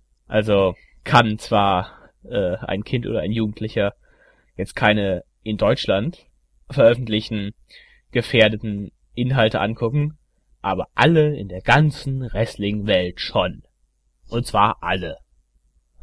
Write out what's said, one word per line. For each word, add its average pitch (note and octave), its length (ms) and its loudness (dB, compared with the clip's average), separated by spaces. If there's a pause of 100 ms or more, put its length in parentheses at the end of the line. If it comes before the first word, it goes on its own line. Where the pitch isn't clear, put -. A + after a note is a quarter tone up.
(280)
Also G2+ 480 2 (280)
kann A2 360 4
zwar G2 680 0 (160)
äh, F#2+ 340 -2
ein G2+ 260 -6
Kind B2 240 -4
oder G#2+ 140 -4
ein F2 100 -4
Jugendlicher G#2+ 640 -4 (600)
jetzt - 200 -8
keine G2+ 480 0 (200)
in A2 140 -6
Deutschland A2 720 -2 (420)
veröffentlichten A2+ 840 2 (580)
gefährdeten G#2+ 800 0 (220)
Inhalte B2 460 0
angucken, A#2+ 580 -2 (440)
aber F#2 340 -4
alle D3+ 400 4
in G2+ 120 -10
der F#2 140 -12
ganzen C3+ 600 2
Wrestling-Welt G2+ 1000 -2
schon. - 440 -4 (680)
Und A#2 160 -4
zwar G#2+ 360 2
alle. F2+ 360 -6 (840)